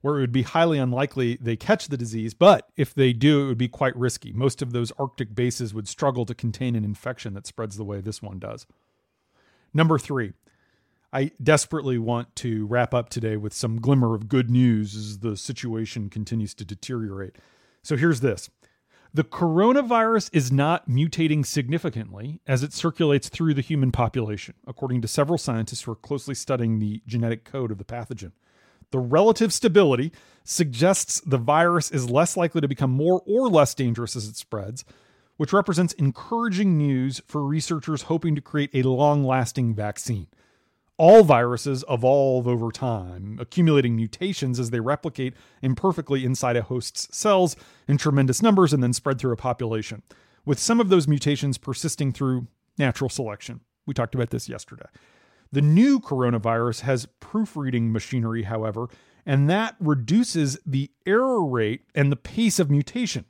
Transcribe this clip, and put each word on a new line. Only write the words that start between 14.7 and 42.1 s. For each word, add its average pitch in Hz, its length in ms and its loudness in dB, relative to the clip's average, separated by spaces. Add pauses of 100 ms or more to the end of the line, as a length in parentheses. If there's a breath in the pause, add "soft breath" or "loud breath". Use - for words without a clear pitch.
as 104 240 -12
the 107 160 -6
situation 110 720 -8
continues 110 460 -6
to 101 120 -14
deteriorate. 98 680 -10 (460 soft breath)
So 147 160 -4
here's 147 220 2
this. 123 320 -4 (600 soft breath)
The 151 120 0
coronavirus 226 1080 2
is 131 180 2
not 147 360 0
mutating 151 560 0
significantly 123 1000 -6
as 131 160 0
it 147 120 -6
circulates 151 540 0
through 160 280 0
the 139 60 -2
human 135 300 0
population, 110 600 -4 (140)
according 127 340 -4
to 110 60 -6
several 151 320 0
scientists 113 420 -4
who 117 120 -10
are - 20 -8
closely 139 400 -8
studying 117 420 -2
the 107 300 -4
genetic 117 360 -2
code 123 280 -6
of 98 80 -8
the 98 40 -14
pathogen. 110 500 -12 (580 soft breath)
The 131 80 -2
relative 180 520 4
stability 160 600 4 (320 soft breath)
suggests 165 760 0
the 131 180 0
virus 156 500 2
is 123 220 -2
less 156 260 2
likely 165 240 0
to 139 60 0
become 135 240 -2
more 165 340 2
or 240 240 2
less 156 240 6
dangerous 117 420 -4
as 107 120 -8
it 110 80 -14
spreads, 110 500 -12 (520 soft breath)
which 147 160 -2
represents 185 400 2
encouraging 190 840 0
news 135 480 0
for 147 180 -4
researchers 151 600 -4
hoping 160 320 -2
to 139 60 -6
create 147 340 -4
a 131 120 2
long-lasting 131 840 2
vaccine. 104 540 -6 (680)
All 196 260 10
viruses 127 640 2
evolve 127 560 2